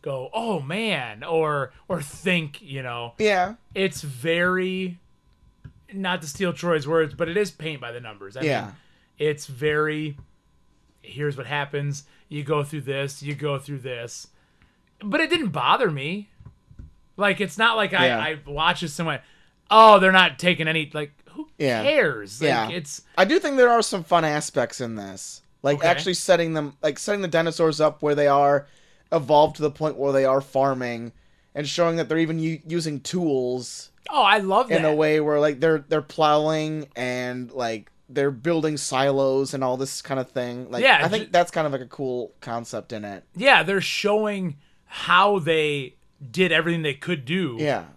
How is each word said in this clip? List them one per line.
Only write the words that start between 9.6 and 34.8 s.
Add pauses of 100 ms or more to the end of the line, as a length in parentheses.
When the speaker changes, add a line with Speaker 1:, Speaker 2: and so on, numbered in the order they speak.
Speaker 1:
"Here's
what
happens. (260)
You
go
through
this,
you
go
through
this." (760)
But
it
didn't
bother
me. (880)
Like,
it's
not
like
I,
Speaker 2:
Yeah.
Speaker 1:
I (100)
watched
this
and
went, (480)
"Oh,
they're
not
taking
any,"
like, (200)
who (120)
Speaker 2:
Yeah.
Speaker 1:
cares?
Like,
Speaker 2:
Yeah.
Speaker 1:
it's (140)
Speaker 2:
I
do
think
there
are
some
fun
aspects
in
this. (200)
Like,
Speaker 1:
Okay.
Speaker 2:
actually
setting
them,
like,
setting
the
dinosaurs
up
where
they
are, (460)
evolved
to
the
point
where
they
are
farming (420)
and
showing
that
they're
even
u-,
using
tools (180)
Speaker 1:
Oh,
I
love
Speaker 2:
in